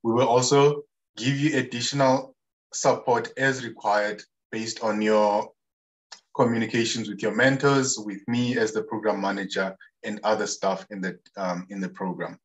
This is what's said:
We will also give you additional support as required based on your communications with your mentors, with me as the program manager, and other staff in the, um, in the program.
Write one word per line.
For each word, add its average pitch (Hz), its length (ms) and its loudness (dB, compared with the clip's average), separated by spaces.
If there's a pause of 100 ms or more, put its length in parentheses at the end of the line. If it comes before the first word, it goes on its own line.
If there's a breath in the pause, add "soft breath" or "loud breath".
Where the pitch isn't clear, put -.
We 113 100 0
will 123 140 4
also 143 560 4 (320)
give 131 240 0
you 147 180 2
additional 131 760 0 (360)
support 120 640 0
as 131 280 0
required 104 560 -2 (300)
based 113 320 -6
on 107 180 0
your 107 480 4 (840)
communications 113 760 0
with 101 140 -8
your 104 100 -2
mentors, 131 640 2
with 104 300 -10
me 123 280 0
as 110 160 0
the 107 120 -4
program 104 360 -2
manager, 98 560 -4 (280 loud breath)
and 107 200 -8
other 104 220 0
staff 95 460 -4
in 98 100 -10
the, 92 160 -6 (200)
um, 92 340 -4
in 98 100 -8
the 87 80 -6
program. 85 560 -8